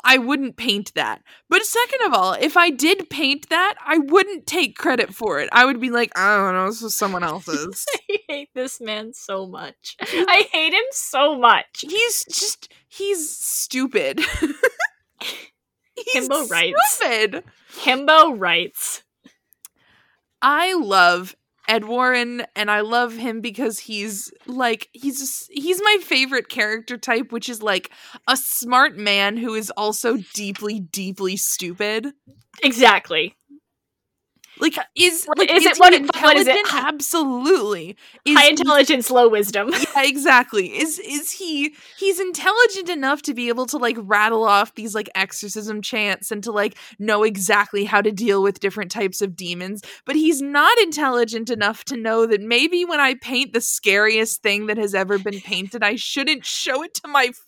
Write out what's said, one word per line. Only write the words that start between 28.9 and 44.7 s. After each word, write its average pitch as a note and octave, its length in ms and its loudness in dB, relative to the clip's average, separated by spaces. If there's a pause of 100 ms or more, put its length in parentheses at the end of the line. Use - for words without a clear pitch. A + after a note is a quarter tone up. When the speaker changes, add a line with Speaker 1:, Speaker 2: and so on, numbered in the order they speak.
Speaker 1:
man G3+ 400 0
who A#3 160 -4
is G#3+ 180 -6
also G#3+ 460 -2 (160)
deeply, G#3 460 -8
deeply F#3+ 580 -6
stupid. G#3 720 -4 (500)
Speaker 2:
Exactly. G#3 760 4 (1200)
Speaker 1:
Like, D#4 180 0 (180)
is, E4+ 400 2
like, F#4 160 2
Speaker 2:
Is E4+ 140 4
Speaker 1:
is F4+ 60 4
Speaker 2:
it, - 80 -2
what F4+ 140 12
Speaker 1:
he E4+ 120 4
Speaker 2:
it, - 160 -2
what D4+ 160 6
is C#4+ 80 4
it? C4 100 4
Speaker 1:
intelligent? D4 300 0
Absolutely. C4+ 1120 -2 (260)
Is D4 140 6
Speaker 2:
High C#4+ 60 10
Speaker 1:
he D4 80 10
Speaker 2:
intelligence, C#4 580 4
low B3 180 6
wisdom. G#3 500 0
<laughs> B3+ 40 0 (140)
Speaker 1:
Yeah, C#4 100 2
exactly. B3 720 2
Is, D#4 200 -2
is C#4+ 320 -8
he, D4+ 440 -6 (220)
he's G4 220 0
intelligent F#4+ 720 0
enough C#4+ 340 -2
to C#4+ 100 -4
be A#3+ 160 -4
able A#3+ 180 -2
to, C#4+ 100 -6
like, A#3 220 0
rattle G#3+ 440 2
off G#3 320 2